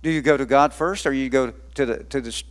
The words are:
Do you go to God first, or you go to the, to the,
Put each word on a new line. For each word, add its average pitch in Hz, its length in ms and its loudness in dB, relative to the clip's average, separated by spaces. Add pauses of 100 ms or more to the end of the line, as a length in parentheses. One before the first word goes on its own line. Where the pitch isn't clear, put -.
Do 160 80 -2
you 160 100 -2
go 147 160 4
to 135 100 -2
God 139 260 4
first, 180 340 -4
or 143 60 0
you 135 160 -2
go 127 240 2 (220)
to 139 120 -2
the, - 180 -6
to 139 160 -4
the, 117 300 -10